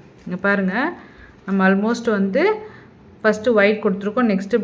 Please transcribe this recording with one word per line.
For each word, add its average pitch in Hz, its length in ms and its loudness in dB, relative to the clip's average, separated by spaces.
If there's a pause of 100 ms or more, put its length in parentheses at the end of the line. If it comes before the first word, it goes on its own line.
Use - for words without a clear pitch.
(260)
இங்க 180 120 -8 (120)
பாருங்க, 196 240 0 (720)
நம்ம 190 240 0
almost 220 360 0 (120)
வந்து 196 260 0 (760)
ஃபர்ஸ்ட் 214 360 0
ஒயிட் 208 260 2
கொடுத்துருக்கோம், 208 480 -2
நெக்ஸ்ட் 190 320 -2